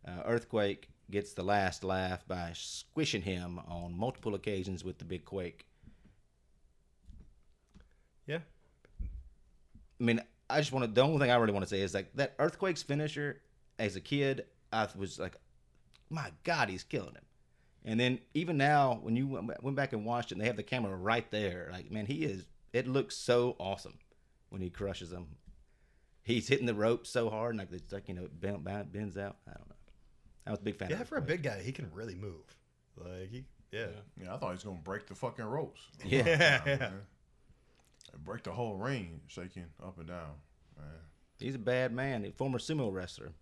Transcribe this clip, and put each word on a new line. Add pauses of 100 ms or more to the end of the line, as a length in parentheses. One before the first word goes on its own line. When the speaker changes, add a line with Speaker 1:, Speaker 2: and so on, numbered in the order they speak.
Speaker 1:
uh,
Earthquake (240)
gets
the
last
laugh
by
squishing
him
on
multiple
occasions
with
the
big
quake. (2500)
Speaker 2:
Yeah. (600)
Speaker 1:
I
mean, (300)
I
just
wanna,
the
only
thing
I
really
wanna
say
is,
like,
that
Earthquake's
finisher (380)
as
a
kid, (280)
I
was
like, (720)
"My (140)
God,
he's
killing
him." (600)
And
then (140)
even
now,
when
you
went,
went
back
and
watched
it,
and
they
have
the
camera
right
there,
like,
man,
he
is (280)
it
looks
so
awesome (500)
when
he
crushes
him. (960)
He's
hitting
the
rope
so
hard,
and,
like,
it's
like,
you
know,
it
bend,
bend,
bends
out. (100)
I
don't
know. (720)
I
was
a
big
fan
Speaker 2:
Yeah,
Speaker 1:
of
Speaker 2:
for
a
Speaker 1:
Earthquake.
Speaker 2:
big
guy,
he
can
really
move. (400)
Like,
he, (280)
yeah. (320)
Speaker 3:
Yeah.
Speaker 4:
Yeah,
I
thought
he
was
gonna
break
the
fucking
ropes. (240)
Speaker 1:
Yeah.
Speaker 2:
<laughs>
Yeah. (160)
Speaker 4:
Man. (1200)
And
break
the
whole
ring,
shaking (180)
up
and
down, (440)
man. (520)
Speaker 1:
He's
a
bad
man,
a
former
sumo
wrestler.